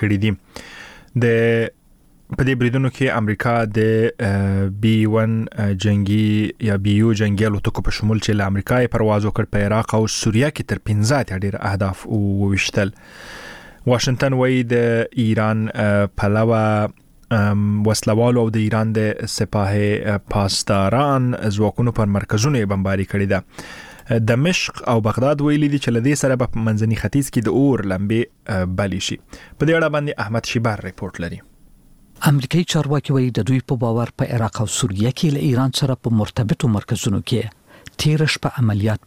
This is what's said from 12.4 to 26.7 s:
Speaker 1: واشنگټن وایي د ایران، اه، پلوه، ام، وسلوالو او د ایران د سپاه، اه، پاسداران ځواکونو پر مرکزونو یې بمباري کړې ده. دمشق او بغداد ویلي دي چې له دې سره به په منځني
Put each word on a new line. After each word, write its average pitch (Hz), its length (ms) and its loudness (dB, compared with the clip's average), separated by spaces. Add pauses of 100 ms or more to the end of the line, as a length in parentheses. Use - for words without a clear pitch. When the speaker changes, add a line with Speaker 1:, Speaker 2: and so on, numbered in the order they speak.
Speaker 1:
واشنگټن 127 460 0
وایي 127 300 2
د 120 120 -2 (380)
ایران، 110 640 0
اه، 104 320 2
پلوه، 107 840 2 (380)
ام، 104 560 2
وسلوالو 117 540 2
او 113 100 2
د 107 60 -2
ایران 110 360 0
د 107 340 -2
سپاه، 104 460 -2
اه، 104 460 0 (100)
پاسداران 113 1040 0 (140)
ځواکونو 107 440 0
پر 110 140 0
مرکزونو 107 520 0
یې 107 60 0
بمباري 98 400 -2
کړې 101 200 -2
ده. 98 180 0 (680)
دمشق 120 800 0
او 120 120 2
بغداد 120 400 0
ویلي 147 280 2
دي 143 100 0
چې 135 100 -4
له 117 120 0
دې 135 140 2
سره 135 220 0
به 127 100 0
په 113 140 -4
منځني 110 340 0